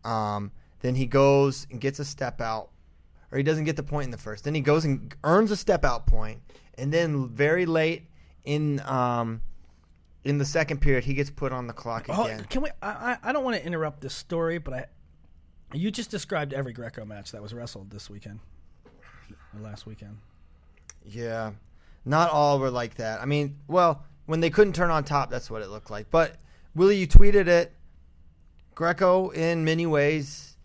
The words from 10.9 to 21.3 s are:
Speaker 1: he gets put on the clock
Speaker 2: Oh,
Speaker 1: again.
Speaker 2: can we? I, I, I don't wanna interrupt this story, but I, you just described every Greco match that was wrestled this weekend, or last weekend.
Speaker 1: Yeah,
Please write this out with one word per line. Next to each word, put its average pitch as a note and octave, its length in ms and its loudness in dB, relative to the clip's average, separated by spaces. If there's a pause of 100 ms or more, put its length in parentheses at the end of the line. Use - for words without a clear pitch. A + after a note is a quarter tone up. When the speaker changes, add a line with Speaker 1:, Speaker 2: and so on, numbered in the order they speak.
Speaker 1:
he C#3 80 -2
gets C#3 160 -2
put C#3+ 240 -6
on B2 140 -8
the A#2 80 -12
clock A#2 340 -10
Speaker 2:
Oh, F#3+ 160 -2
Speaker 1:
again. G#2+ 240 -8
Speaker 2:
can - 140 -2
we? D4+ 80 -4 (100)
I, G3 80 -8
I, A#3+ 360 -6
I A#3 80 -4
don't C#4+ 120 -2
wanna A#3 140 -2
interrupt D#3 420 -6
this C3 140 -12
story, E3 420 -6
but C#3 160 -10
I, B2+ 140 -10 (880)
you F3+ 160 -4
just A3+ 200 -10
described D3+ 440 -6
every C3 180 -6
Greco A#2 320 -14
match G#2 280 -16
that G#2+ 100 -16
was G#2+ 100 -14
wrestled A2+ 380 -14
this G2+ 180 -18
weekend, G#2 320 -18 (1120)
or G#2 60 -16
last G#2+ 240 -16
weekend. G#2+ 320 -18 (880)
Speaker 1:
Yeah, A2+ 480 -8 (520)